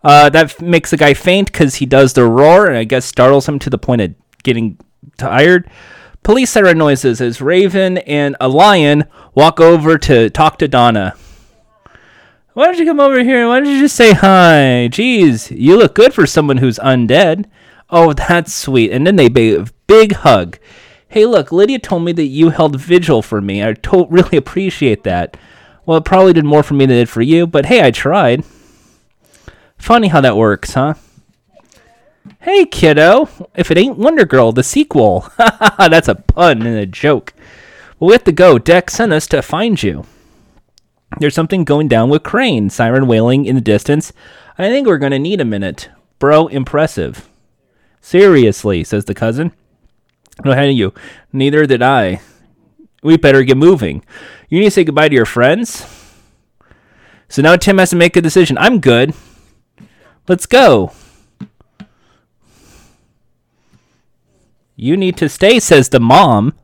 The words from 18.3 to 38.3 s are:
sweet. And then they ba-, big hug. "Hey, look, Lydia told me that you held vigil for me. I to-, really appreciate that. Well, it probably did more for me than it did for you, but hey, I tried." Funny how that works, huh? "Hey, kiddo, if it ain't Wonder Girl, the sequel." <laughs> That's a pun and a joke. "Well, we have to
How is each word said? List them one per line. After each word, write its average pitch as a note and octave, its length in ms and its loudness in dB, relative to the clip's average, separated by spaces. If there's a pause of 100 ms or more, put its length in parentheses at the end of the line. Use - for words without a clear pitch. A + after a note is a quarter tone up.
sweet. A#2+ 380 -2
And B2+ 160 -2
then G3+ 100 2
they C#3 120 4
ba-, A2 380 0 (200)
big G#3+ 260 4
hug. F#2+ 460 -2 (500)
"Hey, A3 180 0
look, F#3+ 260 -2
Lydia G#3 260 0
told E3+ 260 -6
me F3 80 -4
that E3+ 120 -4
you D3+ 260 0
held D3 300 -4
vigil E3+ 420 0
for G#2+ 180 -8
me. G2 220 -6
I A2 120 -4
to-, - 340 -2
really F3 280 0
appreciate D3 680 -4
that. F2 320 -6 (480)
Well, D#3+ 140 0
it D#3 60 -4
probably F#3+ 280 4
did D#3+ 120 2
more D3 180 2
for C#3+ 120 -4
me C3+ 120 2
than B2+ 100 2
it A#2+ 40 2
did A#2 80 0
for A2+ 140 -6
you, E3 260 0
but D3+ 180 -2
hey, B3 180 2
I B3+ 60 4
tried." D#3+ 540 -2 (1300)
Funny A3+ 320 -2
how D#3 120 0
that B2+ 160 0
works, G#2+ 380 -2
huh? C#3 200 -4 (1500)
"Hey, F#4+ 240 0
kiddo, E3+ 640 2 (280)
if F3 140 -4
it D#3 60 0
ain't A3+ 220 -2
Wonder C#4 260 0
Girl, A#2+ 280 0
the B2+ 100 -2
sequel." A2 720 -2
<laughs> - 40 -20
That's G3+ 720 0
a G#3 60 -2
pun D#3+ 480 0
and A#2 160 -4
a G#2 80 -6
joke. - 480 -4 (640)
"Well, E3 100 -2
we G#3+ 60 6
have B3 100 0
to F3+ 80 0